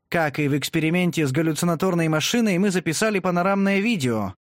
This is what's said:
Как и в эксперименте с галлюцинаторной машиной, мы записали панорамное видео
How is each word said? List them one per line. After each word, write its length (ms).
Как 300
и 80
в 100
эксперименте 680
с 60
галлюцинаторной 760
машиной, 520
мы 100
записали 500
панорамное 600
видео 600